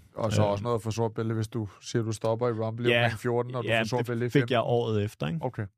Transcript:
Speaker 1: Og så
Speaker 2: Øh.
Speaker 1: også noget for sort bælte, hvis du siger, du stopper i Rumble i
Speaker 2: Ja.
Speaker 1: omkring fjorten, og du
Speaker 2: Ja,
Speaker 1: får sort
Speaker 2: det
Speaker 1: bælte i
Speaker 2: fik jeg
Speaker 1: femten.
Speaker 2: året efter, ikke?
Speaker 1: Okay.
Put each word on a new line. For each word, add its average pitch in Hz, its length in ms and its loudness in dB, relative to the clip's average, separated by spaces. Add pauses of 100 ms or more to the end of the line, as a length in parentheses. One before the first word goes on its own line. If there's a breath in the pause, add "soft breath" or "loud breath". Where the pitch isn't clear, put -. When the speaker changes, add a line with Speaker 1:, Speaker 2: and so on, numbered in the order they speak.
(140)
Speaker 1:
Og 107 180 -2
så 107 100 4
Speaker 2:
Øh. 104 80 6
Speaker 1:
også 101 140 -2
noget 120 180 0
for 113 80 -4
sort 110 240 -2
bælte, 113 200 -4
hvis 110 140 -2
du 107 200 -6 (120)
siger, - 220 -2
du 110 100 -2
stopper 113 360 0
i 120 40 0
Rumble 113 360 -2
i 120 40 6
Speaker 2:
Ja. 120 120 6
Speaker 1:
omkring 117 160 0
fjorten, 120 340 -2
og 123 100 -4
du 110 40 -4
Speaker 2:
Ja, 117 120 4
Speaker 1:
får 110 40 0
sort 120 140 -2
Speaker 2:
det 113 80 0
Speaker 1:
bælte 120 200 -2
i - 20 -2
Speaker 2:
fik 135 120 4
jeg 120 80 2
Speaker 1:
femten. 123 160 2
Speaker 2:
året 117 400 2
efter, 120 220 -6
ikke? 165 160 -2
Speaker 1:
Okay. 117 240 -4 (120)